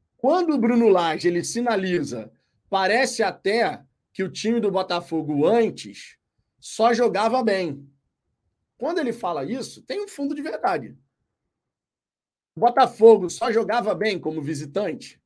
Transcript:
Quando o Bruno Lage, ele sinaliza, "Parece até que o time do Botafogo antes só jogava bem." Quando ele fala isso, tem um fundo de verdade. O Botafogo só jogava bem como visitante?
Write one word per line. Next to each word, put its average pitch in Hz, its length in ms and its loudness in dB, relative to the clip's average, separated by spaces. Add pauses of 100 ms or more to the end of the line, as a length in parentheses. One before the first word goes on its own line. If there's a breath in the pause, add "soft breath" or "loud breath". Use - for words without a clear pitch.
(160)
Quando 320 380 2
o 262 40 0
Bruno 233 300 4
Lage, 170 380 2
ele 175 160 0
sinaliza, 185 880 -2 (400)
"Parece 214 500 0
até 196 640 -2 (280)
que 190 100 -6
o 185 80 -4
time 226 300 -2
do 202 100 0
Botafogo 165 720 -2
antes 196 760 -2 (420)
só 233 340 0
jogava 226 480 0
bem." 185 460 -2 (920)
Quando 330 200 -4
ele 254 140 -4
fala 160 320 -6
isso, 233 380 -10
tem 403 220 -8
um 403 40 -16
fundo 285 280 -6
de 294 60 -8
verdade. 165 540 -6 (1600)
O - 60 -8
Botafogo 226 680 6
só 233 220 -4
jogava 214 420 0
bem 185 280 -2
como 156 200 -6
visitante? 156 840 -6